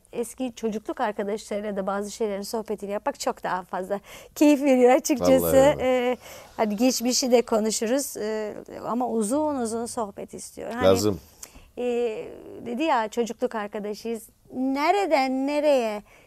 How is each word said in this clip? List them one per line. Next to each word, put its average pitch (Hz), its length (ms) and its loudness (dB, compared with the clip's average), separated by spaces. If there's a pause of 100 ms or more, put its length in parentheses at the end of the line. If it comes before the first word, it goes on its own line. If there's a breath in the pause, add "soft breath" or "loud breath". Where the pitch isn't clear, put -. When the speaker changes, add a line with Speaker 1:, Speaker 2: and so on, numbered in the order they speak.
(140)
Speaker 1:
eski 240 420 -6
çocukluk 220 460 -6
arkadaşlarıyla 208 760 -4
da 190 120 -4
bazı 202 240 -4
şeylerin 202 300 -4
sohbetini 208 500 -6
yapmak 208 280 -4
çok - 240 -4
daha 180 200 -4
fazla 190 360 -6 (360 loud breath)
keyif 294 260 6
veriyor 254 300 6
açıkçası. 269 500 4
Speaker 2:
Vallahi 165 160 4
öyle. 254 540 4
Speaker 1:
E, 240 60 -2 (400 loud breath)
hani 208 180 0
geçmişi 247 560 2
de 240 100 6
konuşuruz. 226 760 0
E, 214 360 -6 (340)
ama 233 220 -2
uzun 262 460 0
uzun 233 300 -4
sohbet 208 480 -8
istiyor. - 380 -12
Hani, 226 140 0
Speaker 2:
Lazım. 95 340 2 (580 loud breath)
Speaker 1:
e, 240 60 -4 (800)
dedi 240 180 -4
ya, 254 240 2
çocukluk 240 480 -4
arkadaşıyız. 208 680 -8 (320)
Nereden 269 920 2
nereye 269 560 2 (240 soft breath)